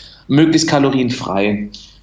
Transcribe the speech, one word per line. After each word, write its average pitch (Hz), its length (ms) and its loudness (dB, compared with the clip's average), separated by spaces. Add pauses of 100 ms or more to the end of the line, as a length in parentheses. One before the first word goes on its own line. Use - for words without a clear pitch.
(280)
möglichst 156 400 2
kalorienfrei. 120 1040 -2 (340)